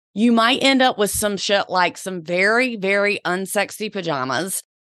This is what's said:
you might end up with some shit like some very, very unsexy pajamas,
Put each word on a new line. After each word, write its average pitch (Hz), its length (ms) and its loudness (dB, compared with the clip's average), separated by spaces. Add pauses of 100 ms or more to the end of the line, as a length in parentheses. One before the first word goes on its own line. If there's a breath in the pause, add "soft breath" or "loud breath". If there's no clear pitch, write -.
(120)
you 233 200 4
might 233 300 4
end 269 200 4
up 254 160 4
with 202 120 2
some 208 260 -2
shit 202 340 0
like 175 260 0
some 185 260 -8
very, 208 520 0
very 202 500 0
unsexy 190 680 -4
pajamas, 156 720 -4 (160)